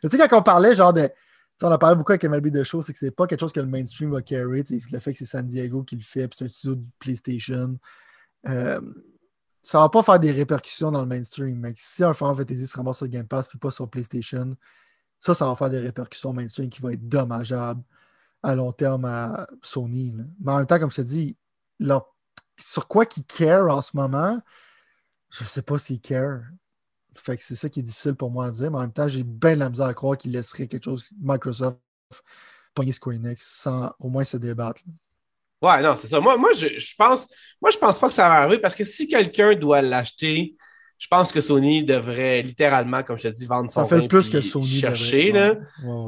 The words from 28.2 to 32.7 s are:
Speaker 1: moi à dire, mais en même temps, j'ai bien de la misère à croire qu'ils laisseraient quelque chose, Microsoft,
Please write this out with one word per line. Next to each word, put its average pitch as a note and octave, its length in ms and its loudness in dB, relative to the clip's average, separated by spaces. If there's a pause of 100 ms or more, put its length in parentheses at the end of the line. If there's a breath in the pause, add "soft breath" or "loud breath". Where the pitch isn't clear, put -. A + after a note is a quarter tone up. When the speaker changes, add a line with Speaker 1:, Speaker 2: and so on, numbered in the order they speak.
Speaker 1:
moi B2 160 -6
à B2 60 -6
dire, C3 180 -6
mais D3 80 -6
en B2+ 40 -4
même A#2 100 -8
temps, D3 160 -2
j'ai C3 160 -6
bien A#2+ 300 2
de D3 60 0
la C3 100 -2
misère C3 160 -2
à B2 80 -4
croire C3+ 220 -4
qu'ils C3 140 -10
laisseraient B2 380 -8
quelque - 160 -10
chose, C3 200 -8 (160)
Microsoft, B2+ 580 -4 (920 soft breath)